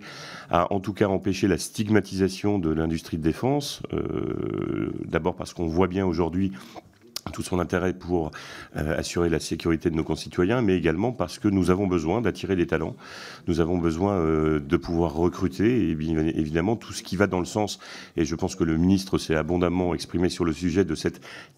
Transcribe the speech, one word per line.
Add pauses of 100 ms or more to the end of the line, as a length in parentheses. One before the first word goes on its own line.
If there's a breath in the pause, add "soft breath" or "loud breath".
(500 loud breath)
à,
en
tout
cas,
empêcher
la
stigmatisation
de
l'industrie
de
défense. (100)
Euh, (100)
d'abord
parce
qu'on
voit
bien
aujourd'hui (800 loud breath)
tout
son
intérêt
pour, (440 loud breath)
euh,
assurer
la
sécurité
de
nos
concitoyens,
mais
également
parce
que
nous
avons
besoin
d'attirer
des
talents. (520 loud breath)
Nous
avons
besoin,
euh,
de
pouvoir
recruter,
et
bien
évidemment
tout
ce
qui
va
dans
le
sens, (400 loud breath)
et
je
pense
que
le
ministre
s'est
abondamment
exprimé
sur
le
sujet
de
cette (360 loud breath)